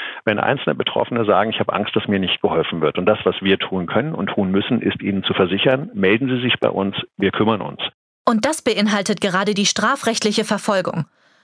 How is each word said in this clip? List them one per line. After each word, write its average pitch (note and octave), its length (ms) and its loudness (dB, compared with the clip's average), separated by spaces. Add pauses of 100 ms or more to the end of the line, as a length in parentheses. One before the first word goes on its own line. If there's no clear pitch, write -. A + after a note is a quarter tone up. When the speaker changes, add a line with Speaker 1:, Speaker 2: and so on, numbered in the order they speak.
(240)
Speaker 1:
wenn G#2 140 2
einzelne C#3+ 360 0
Betroffene A#2 520 -2
sagen, G2+ 240 4
"Ich - 100 -2
habe - 140 -2
Angst, G2+ 200 -2
dass - 140 -2
mir G2+ 100 2
nicht F#2 220 -2
geholfen E2 400 0
wird." D2+ 160 0
Und F2+ 80 -2
das, G#2 200 4
was F2+ 180 2
wir F#2+ 160 4
tun F#2 280 -4
können D3 280 -2
und G2+ 140 -4
tun F#2+ 220 0
müssen, G2+ 300 2
ist, - 220 -2
ihnen G2 200 -2
zu F#2+ 120 -2
versichern, C3 580 2
"Melden A2+ 360 2
Sie B2+ 120 0
sich B2 180 0
bei - 120 2
uns, G2 260 -2 (220)
wir G2 120 2
kümmern G#2+ 300 2
uns." D2 220 -10 (460)
Speaker 2:
Und A3+ 160 4
das D4+ 180 0
beinhaltet G3+ 580 0
gerade G3 340 0
die G3 120 0
strafrechtliche A3 800 0
Verfolgung. G3 640 -2 (380)